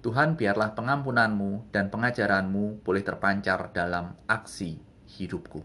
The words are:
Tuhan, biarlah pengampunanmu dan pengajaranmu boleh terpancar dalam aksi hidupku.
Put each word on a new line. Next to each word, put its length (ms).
Tuhan, 320
biarlah 400
pengampunanmu 1000
dan 200
pengajaranmu 880
boleh 240
terpancar 640
dalam 560
aksi 560
hidupku. 460